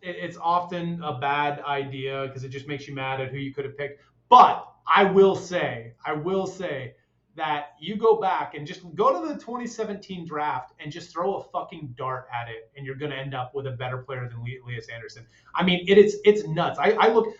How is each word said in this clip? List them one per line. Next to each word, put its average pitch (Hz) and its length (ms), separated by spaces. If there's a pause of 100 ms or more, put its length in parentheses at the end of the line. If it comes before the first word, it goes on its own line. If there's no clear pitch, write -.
it, 180 140
it's 175 220
often 170 680
a 143 160
bad 143 420
idea 135 680
'cause 123 140
it 135 60
just 135 180
makes 143 200
you 139 60
mad 135 280
at 127 100
who 143 60
you 139 160
could 139 120
have - 120
picked. 143 240 (280)
But - 380 (200)
I 185 160
will 196 320
say, 123 580 (100)
I 151 100
will 185 340
say 139 480 (400)
that 151 440
you 185 160
go 220 240
back 160 360
and 147 100
just - 160 (140)
go 269 260
to 320 120
the - 60
twenty 240 280
seventeen 196 580
draft 147 540
and 151 120
just 170 220
throw 185 220
a - 80
fucking 160 520
dart 127 380
at 117 160
it, 113 260
and 139 100
you're 135 100
gonna 139 200
end 135 200
up 123 180
with 135 140
a 127 40
better 127 280
player 127 280
than 117 160
Le-, 127 220
Elias 117 240
Anderson. 117 380 (260)
I 170 100
mean, 180 240
it, 196 120
it's, 202 160 (100)
it's 208 220
nuts. 156 320
I, 196 140
I 214 160
look, 226 180 (120)